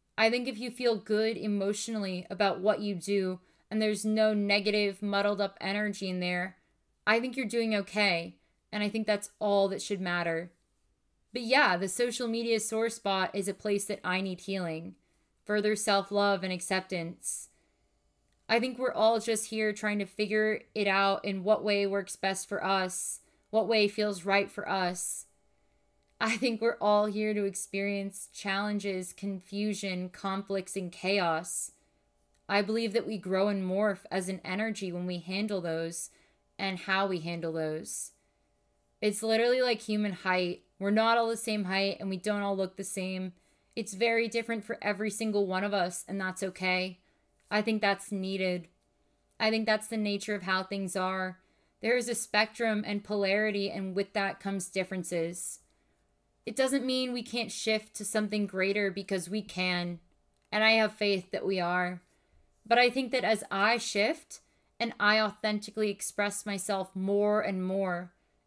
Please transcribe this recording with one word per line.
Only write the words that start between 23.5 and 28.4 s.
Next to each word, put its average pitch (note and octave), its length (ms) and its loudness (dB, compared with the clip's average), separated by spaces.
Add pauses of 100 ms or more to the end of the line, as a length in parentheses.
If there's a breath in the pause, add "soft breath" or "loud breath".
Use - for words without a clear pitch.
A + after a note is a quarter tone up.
what A3 160 2
way G#3+ 220 6
feels G#3 360 -2
right G3+ 260 2
for - 180 -8
us. F3+ 580 -2 (920)
I A3 160 0
think A3+ 240 0
we're A3+ 200 2
all G#3 260 4
here G#3+ 280 0
to G#3 100 0
experience G3 880 -4
challenges, G3 800 -2